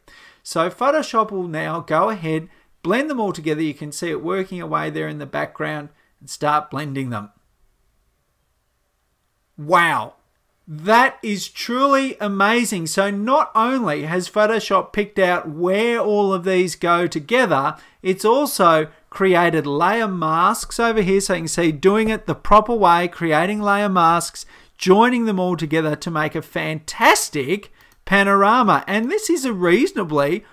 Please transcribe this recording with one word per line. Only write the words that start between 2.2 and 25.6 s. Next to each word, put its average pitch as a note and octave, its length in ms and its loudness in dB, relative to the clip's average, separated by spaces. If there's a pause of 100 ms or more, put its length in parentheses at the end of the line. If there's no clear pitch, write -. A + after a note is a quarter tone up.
blend B3 280 -2
them C4 100 -4
all G3 120 -2
together. D#3 300 -4
You D3 120 -4
can D3 180 -14
see E3+ 180 -8
it D3 120 -6
working F#3 400 -6
away D#3 260 -4
there D#3 200 -6
in D3+ 100 -10
the D3 80 -12
background D3 640 -8 (300)
and - 80 -20
start D3 420 -2
blending C3+ 400 -8
them. G#2 200 -8 (2250)
Wow. D#3 560 0 (520)
That G3+ 560 2
is G#3 260 -6
truly C4+ 720 0
amazing. G3+ 680 0
So G3 220 0
not A#3 440 0
only A3 480 0
has F3 260 -4
Photoshop G#3 640 0
picked G3+ 260 -4
out F3+ 300 0
where F#3+ 500 0
all G#3 340 0
of F3+ 120 -4
these F#3 320 0
go F3 300 2
together, D#3 720 0 (260)
it's F#3 220 -2
also F#3 640 4 (200)
created E3+ 580 2
layer F3+ 400 0
masks F3 720 -2
over A3+ 220 0
here. F#3+ 220 2
So G3 100 -4
you F3 80 -2
can D#3+ 80 -6
see E3+ 240 0
doing G3+ 380 2
it - 160 -6
the D#3+ 80 -2
proper G#3+ 400 4
way, F3+ 340 4
creating F3 540 0
layer G3+ 260 0
masks, E3+ 560 2 (320)
joining A#3 480 4
them G3+ 160 0
all F3+ 160 0
together D3+ 400 -2